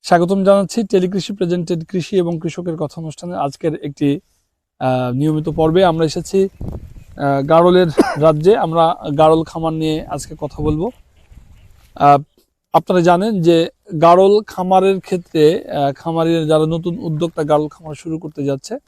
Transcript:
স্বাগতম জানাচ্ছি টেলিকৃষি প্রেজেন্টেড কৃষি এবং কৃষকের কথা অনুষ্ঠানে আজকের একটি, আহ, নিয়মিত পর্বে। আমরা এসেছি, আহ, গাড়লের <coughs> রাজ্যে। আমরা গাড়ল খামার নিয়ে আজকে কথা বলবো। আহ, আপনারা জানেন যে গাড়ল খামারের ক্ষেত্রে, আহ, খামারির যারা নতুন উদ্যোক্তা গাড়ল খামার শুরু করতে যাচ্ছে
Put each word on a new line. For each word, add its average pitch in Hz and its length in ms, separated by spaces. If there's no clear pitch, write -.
স্বাগতম 180 420
জানাচ্ছি 196 380
টেলিকৃষি 190 500
প্রেজেন্টেড 175 560
কৃষি 190 280
এবং 170 240
কৃষকের 170 360
কথা 160 240
অনুষ্ঠানে 175 360
আজকের 151 480
একটি, 143 360
আহ, 127 360
নিয়মিত 156 340
পর্বে। 160 360
আমরা 165 220
এসেছি, 190 420
আহ, - 840
গাড়লের 175 400
<coughs> 165 320
রাজ্যে। 160 380
আমরা 165 400
গাড়ল 160 240
খামার 160 300
নিয়ে 156 340
আজকে 151 340
কথা 151 220
বলবো। 156 280
আহ, 143 280
আপনারা 180 280
জানেন 180 420
যে 165 260
গাড়ল 190 440
খামারের 185 540
ক্ষেত্রে, 165 720
আহ, 143 220
খামারির 165 540
যারা 156 200
নতুন 170 320
উদ্যোক্তা 160 460
গাড়ল 151 240
খামার 156 260
শুরু 160 240
করতে 156 260
যাচ্ছে 139 440